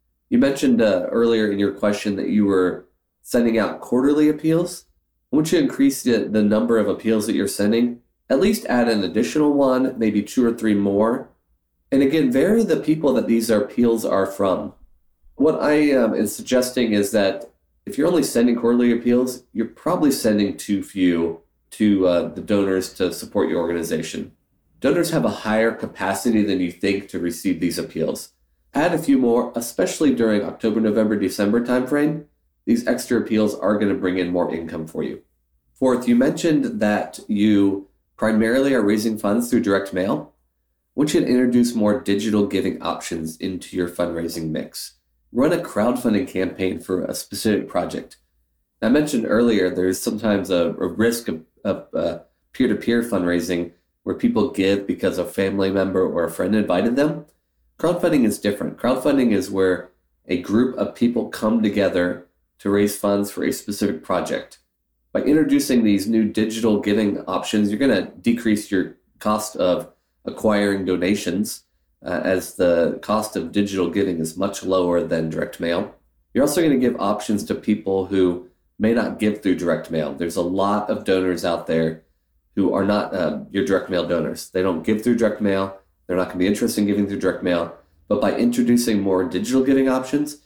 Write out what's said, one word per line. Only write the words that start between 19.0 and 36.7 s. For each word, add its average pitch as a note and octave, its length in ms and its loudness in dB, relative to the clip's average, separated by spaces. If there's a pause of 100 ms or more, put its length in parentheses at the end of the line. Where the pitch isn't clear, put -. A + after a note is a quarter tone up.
you're A#2 140 -2
probably D#3+ 440 0
sending G#2 460 0
too G2 260 -4
few E2+ 580 0 (320)
to, G2 360 2
uh, E2+ 200 2
the F#2 120 -10
donors G2 540 0
to F2+ 180 -2
support - 360 -4
your F2+ 120 -2
organization. E2 720 -6 (480)
Donors D#3 300 0
have D3+ 140 0
a A2 60 0
higher A2 400 0
capacity G#2+ 720 -2
than G2 180 0
you F2+ 120 -2
think G2 360 -4
to F2+ 120 -8
receive E2+ 400 -4
these E2+ 180 -2
appeals. - 520 -6 (440)
Add E3 180 2
a D#3+ 60 -2
few C#3+ 180 2
more, A#2+ 380 2
especially D#3+ 580 0
during A2 300 2
October, G#2+ 380 -2
November, G#2+ 340 2
December G2+ 500 0
timeframe. D3 600 0 (400)
These A#2 220 0
extra A#2+ 320 -2
appeals G#2+ 380 0
are G#2 200 0
gonna G2+ 180 0
bring F#2 240 -2
in F2+ 120 -2
more F2 240 0
income E2 320 -8
for D#2+ 160 -8
you. D2+ 200 -8 (520)
Fourth, B2 320 0
you A#2+ 80 4
mentioned C3+ 640 2